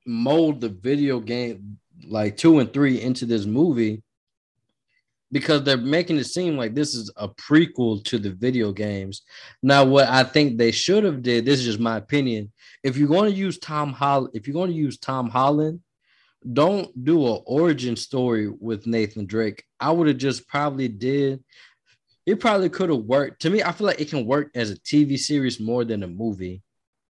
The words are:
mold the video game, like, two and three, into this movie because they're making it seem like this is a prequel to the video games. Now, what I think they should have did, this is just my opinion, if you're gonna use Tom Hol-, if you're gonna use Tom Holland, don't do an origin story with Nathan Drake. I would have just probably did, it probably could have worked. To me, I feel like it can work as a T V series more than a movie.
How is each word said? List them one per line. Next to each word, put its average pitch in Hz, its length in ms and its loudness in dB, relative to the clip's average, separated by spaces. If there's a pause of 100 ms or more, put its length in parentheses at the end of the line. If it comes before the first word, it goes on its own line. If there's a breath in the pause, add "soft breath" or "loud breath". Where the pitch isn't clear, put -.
mold 139 560 0
the 117 80 -4
video 127 520 -2
game, 107 580 -8 (280)
like, 107 300 -2
two 165 220 8
and 113 140 0
three, 135 280 2
into 127 240 -4
this 113 220 0
movie 113 560 0 (1300)
because 143 320 2
they're 135 140 2
making 156 420 0
it 127 60 -2
seem 170 320 -4
like 117 180 -4
this 147 200 -2
is 110 220 -10
a 101 120 -8
prequel 127 760 2
to 123 140 -4
the 101 120 -4
video 110 420 -2
games. 98 500 -6 (400 loud breath)
Now, 139 220 8
what 135 240 6
I 131 160 4
think 139 340 2
they 117 140 4
should 202 320 2
have 147 180 -2
did, 120 220 2
this 135 160 2
is 123 60 -4
just 110 120 -2
my 113 200 0
opinion, 113 540 -2 (300 soft breath)
if 131 140 -2
you're 147 120 4
gonna 190 200 4
use 190 300 -2
Tom 151 340 -6
Hol-, 139 420 0
if 104 140 -10
you're 143 60 -4
gonna 180 180 -2
use 151 260 -4
Tom 131 320 -4
Holland, 147 500 0 (720)
don't 151 520 0
do 151 280 2
an 104 140 -6
origin 127 500 0
story 117 520 -2
with 104 380 -8
Nathan 107 400 -2
Drake. 107 360 -4 (160)
I 143 140 0
would 170 160 2
have 139 100 0
just 127 300 -4
probably 139 400 -4
did, 131 560 -2 (800 soft breath)
it 196 120 2
probably 202 300 2
could 185 220 -2
have 143 100 2
worked. 127 420 -2
To 160 80 0
me, 202 120 2
I 175 100 -2
feel 208 140 -4
like 190 140 -2
it 147 100 -6
can 135 160 -4
work 147 280 0
as 117 160 -4
a 98 80 -10
T 147 260 2
V 139 120 0
series 131 420 -2
more 117 260 -2
than 110 180 -4
a 90 60 -8
movie. 92 540 -8 (540)